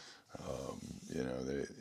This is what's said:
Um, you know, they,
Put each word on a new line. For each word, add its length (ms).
Um, 400
you 100
know, 200
they, 220